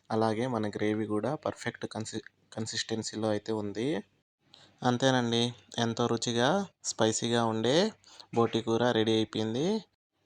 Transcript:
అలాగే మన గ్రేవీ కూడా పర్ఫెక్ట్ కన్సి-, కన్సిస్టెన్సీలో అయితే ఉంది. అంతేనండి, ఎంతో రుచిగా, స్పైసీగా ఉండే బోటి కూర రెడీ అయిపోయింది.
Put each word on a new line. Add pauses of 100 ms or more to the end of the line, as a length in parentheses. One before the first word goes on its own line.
అలాగే
మన
గ్రేవీ
కూడా
పర్ఫెక్ట్
కన్సి-, (300)
కన్సిస్టెన్సీలో
అయితే
ఉంది. (920)
అంతేనండి, (340)
ఎంతో
రుచిగా, (340)
స్పైసీగా
ఉండే (560)
బోటి
కూర
రెడీ
అయిపోయింది. (580)